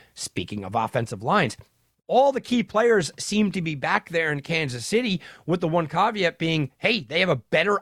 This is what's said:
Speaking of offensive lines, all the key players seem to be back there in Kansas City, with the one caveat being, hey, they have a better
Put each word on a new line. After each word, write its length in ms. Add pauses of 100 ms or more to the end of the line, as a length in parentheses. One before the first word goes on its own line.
(140)
Speaking 500
of 120
offensive 460
lines, 340 (500)
all 260
the 80
key 220
players 560
seem 340
to 100
be 120
back 360
there 200
in 100
Kansas 460
City, 360 (240)
with 160
the 60
one 180
caveat 520
being, 380
hey, 240
they 200
have 100
a 60
better 460